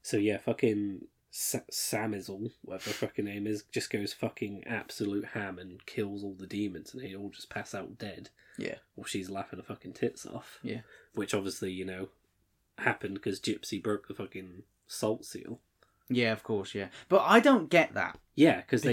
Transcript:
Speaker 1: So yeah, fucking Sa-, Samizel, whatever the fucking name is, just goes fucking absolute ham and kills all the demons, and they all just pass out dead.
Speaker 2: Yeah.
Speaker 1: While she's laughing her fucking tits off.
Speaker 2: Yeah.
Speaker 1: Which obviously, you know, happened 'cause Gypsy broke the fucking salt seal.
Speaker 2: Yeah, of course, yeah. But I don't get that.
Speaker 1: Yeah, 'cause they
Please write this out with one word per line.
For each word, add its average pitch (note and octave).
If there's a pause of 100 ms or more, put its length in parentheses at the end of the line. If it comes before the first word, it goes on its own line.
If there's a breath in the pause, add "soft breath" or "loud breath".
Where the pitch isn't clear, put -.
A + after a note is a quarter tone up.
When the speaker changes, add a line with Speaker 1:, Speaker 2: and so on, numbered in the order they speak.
Speaker 1:
So -
yeah, G2+
fucking G#2 (240)
Sa-, - (120)
Samizel, G#2 (100)
whatever -
the G#2+
fucking G#2
name G2+
is, G#2+
just -
goes G2+
fucking -
absolute G2+
ham G2
and F#2
kills G2+
all G2
the F#2
demons, G2
and B2+
they F#2+
all G2+
just -
pass -
out -
dead. - (280 soft breath)
Speaker 2:
Yeah. - (200)
Speaker 1:
While -
she's F#2+
laughing G2
her -
fucking F2+
tits -
off. -
Speaker 2:
Yeah. A#2+ (320 soft breath)
Speaker 1:
Which G2+
obviously, G2
you F#2
know, F#2+ (680)
happened G2+
'cause G2
Gypsy -
broke G#2
the F#2+
fucking F#2 (240)
salt -
seal. - (480)
Speaker 2:
Yeah, A#2+
of -
course, G2+
yeah. G2 (200 loud breath)
But F#3+
I G#3
don't A#3
get E3
that. F2+ (160)
Speaker 1:
Yeah, D3
'cause -
they C3